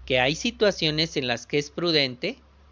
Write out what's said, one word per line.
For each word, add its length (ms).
que 140
hay 160
situaciones 800
en 120
las 180
que 120
es 120
prudente 680